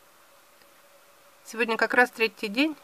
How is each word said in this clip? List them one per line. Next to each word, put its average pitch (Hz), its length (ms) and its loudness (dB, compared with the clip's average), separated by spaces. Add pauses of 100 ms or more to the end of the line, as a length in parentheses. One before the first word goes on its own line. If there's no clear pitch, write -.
(1400)
Сегодня 226 320 -4
как 220 180 0
раз 247 160 4
третий - 380 -4
день. 277 360 -2